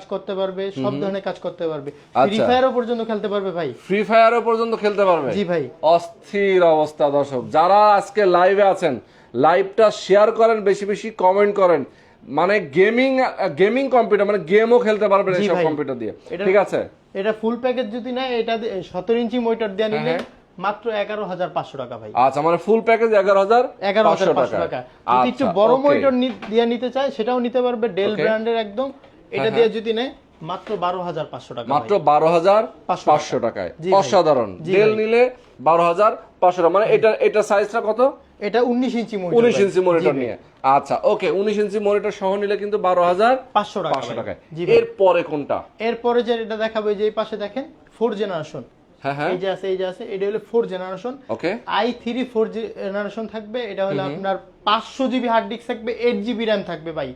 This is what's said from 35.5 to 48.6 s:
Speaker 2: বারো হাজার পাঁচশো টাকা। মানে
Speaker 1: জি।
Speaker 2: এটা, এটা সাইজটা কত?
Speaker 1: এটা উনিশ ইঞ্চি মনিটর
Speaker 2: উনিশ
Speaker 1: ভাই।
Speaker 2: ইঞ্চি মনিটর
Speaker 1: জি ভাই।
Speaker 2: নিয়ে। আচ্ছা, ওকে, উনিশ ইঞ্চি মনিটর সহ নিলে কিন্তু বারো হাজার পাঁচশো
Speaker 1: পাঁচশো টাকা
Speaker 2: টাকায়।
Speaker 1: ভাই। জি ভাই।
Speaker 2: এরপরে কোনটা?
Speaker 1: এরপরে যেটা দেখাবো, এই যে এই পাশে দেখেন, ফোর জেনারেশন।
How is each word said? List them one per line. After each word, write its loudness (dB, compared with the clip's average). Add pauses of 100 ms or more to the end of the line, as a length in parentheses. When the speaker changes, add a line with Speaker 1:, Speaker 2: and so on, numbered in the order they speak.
Speaker 2:
বারো 4
হাজার 2 (280)
পাঁচশো 2
টাকা। 6
মানে 2
Speaker 1:
জি। 2
Speaker 2:
এটা, 4
এটা 2
সাইজটা 0
কত? 0 (220)
Speaker 1:
এটা 0
উনিশ 0
ইঞ্চি -4
মনিটর 2
Speaker 2:
উনিশ 4
Speaker 1:
ভাই। 2
Speaker 2:
ইঞ্চি 0
মনিটর 2
Speaker 1:
জি 4
ভাই। 0
Speaker 2:
নিয়ে। -6 (260)
আচ্ছা, 2
ওকে, 0
উনিশ -2
ইঞ্চি -2
মনিটর 0
সহ -4
নিলে -2
কিন্তু -4
বারো 2
হাজার 2 (160)
পাঁচশো -2
Speaker 1:
পাঁচশো -2
টাকা -8
Speaker 2:
টাকায়। -8
Speaker 1:
ভাই। -20
জি -6
ভাই। 4
Speaker 2:
এরপরে 4
কোনটা? -4 (160)
Speaker 1:
এরপরে -2
যেটা -4
দেখাবো, -4
এই -2
যে -6
এই 0
পাশে -6
দেখেন, -8 (360)
ফোর -2
জেনারেশন। -8 (400)